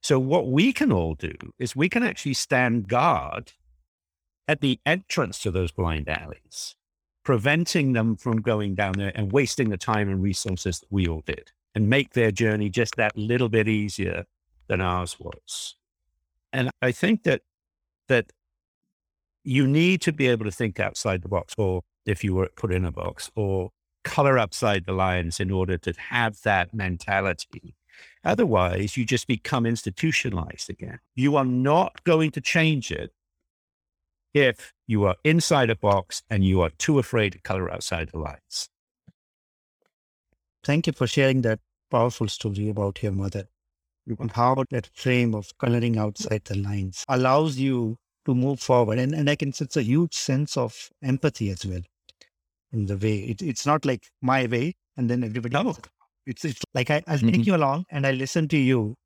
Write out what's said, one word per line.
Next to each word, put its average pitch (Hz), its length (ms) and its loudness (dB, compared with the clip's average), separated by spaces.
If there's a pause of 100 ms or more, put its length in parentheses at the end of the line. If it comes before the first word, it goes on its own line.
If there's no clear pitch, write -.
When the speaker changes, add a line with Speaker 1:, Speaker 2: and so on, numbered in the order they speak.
Speaker 1:
So 131 180 4
what 131 280 2
we 175 260 4
can 285 180 2
all 82 240 2
do 76 180 -8 (260)
is 123 160 -6
we 147 140 0
can 240 140 -2
actually 180 300 -4
stand 120 560 0
guard 123 640 -2 (920)
at 156 120 2
the 131 260 0
entrance 151 540 -2
to 101 120 -4
those 87 200 0
blind 80 380 -2
alleys, - 680 -10 (480)
preventing 143 720 2
them 113 240 2
from 113 240 0
going 104 340 0
down 98 180 0
there 98 220 -4
and 101 160 -4
wasting 127 380 0
the 98 80 -2
time 104 320 0
and 95 120 0
resources 95 600 -2
that - 100 -16
we 95 160 2
all 80 180 -4
did, - 260 -10 (220)
and 110 140 2
make 131 260 2
their 113 180 4
journey 104 380 0
just 107 280 -2
that 107 180 0
little 120 320 0
bit 107 220 2
easier 98 560 -2 (420)
than 92 140 0
ours 90 380 -2
was. - 560 -14 (760)
And 131 180 -2 (120)
I 127 100 2
think 214 320 0
that, 139 180 0 (680)
that 120 220 2 (1120)
you 135 220 4
need 165 340 4
to 170 100 0
be 147 160 0
able 113 180 2
to 104 60 -2
think 107 300 -4
outside 98 400 -2
the 92 80 -12
box, 92 280 -4
or 92 260 0 (220)
if 104 200 -2
you 95 80 0
were 92 240 0
put 98 160 -4
in 92 100 0
a 87 80 -2
box, - 440 -10
or 98 360 -2 (320)
color 139 340 2
outside 101 480 0
the 98 60 -6
lines 92 480 0
in 95 100 -2
order 92 280 0
to 87 160 -6 (160)
have 117 320 -2
that 92 320 0
mentality. 98 1000 -4 (500)
Otherwise, 104 720 2
you 120 80 -2
just 120 220 -2
become 117 380 -2
institutionalized 110 1040 -4
again. - 300 -12 (160)
You 143 220 2
are 135 80 2
not 131 580 2
going 160 280 4
to 143 100 -8
change 156 500 0
it 76 200 -8 (1200)
if 135 400 2 (140)
you 107 180 4
are 92 180 4
inside 151 460 4
a 113 60 2
box - 540 0
and 101 140 2
you 95 180 4
are 82 100 2
too - 280 2
afraid 107 340 0
to 92 60 -20
color 92 320 -4
outside 82 380 -6
the 87 100 -10
lines. - 500 -10 (1900)
Speaker 2:
Thank 147 240 0
you 151 60 -2
for 127 140 0
sharing 135 360 2
that 110 160 2 (320)
powerful 117 360 2
story 104 420 -4
about 101 340 -4
your 104 80 0
mother. 98 340 -4 (720)
And 110 120 -6
how 127 380 4
that 120 240 -6
frame 123 400 2
of 104 260 -8
coloring 120 380 2
outside 107 460 -2
the 98 140 -6
lines 98 500 -4
allows 135 500 2
you 123 400 0 (280)
to 135 100 2
move 131 240 0
forward. 120 400 4
And, 131 140 0
and 151 160 0
I 147 80 2
can - 160 -4
sense - 240 -4
a 143 40 2
huge 147 320 2
sense 143 440 -2
of 117 320 -6 (120)
empathy 135 500 0
as 92 140 -8
well 90 140 -6 (920)
in 107 140 -2
the 98 100 -2
way. 107 220 0
It, 107 220 -6
it's 160 240 -6
not 147 200 2
like 127 220 -2 (140)
my 131 260 2
way 123 280 -2 (220)
and 123 120 0
then 123 140 0
everybody 117 300 -6
Speaker 1:
No. 180 140 0
Speaker 2:
else. 190 120 -6 (460)
It's, 131 180 -10
it's 147 180 -6 (120)
like 127 160 0
I, 151 180 2
I'll 160 100 0
take 117 140 4
Speaker 1:
Mm-hmm. 180 120 4
Speaker 2:
you 185 120 4
along 151 340 0
and 143 160 -4
I 139 60 2
listen 135 380 -2
to 156 80 2
you. 127 380 2 (100)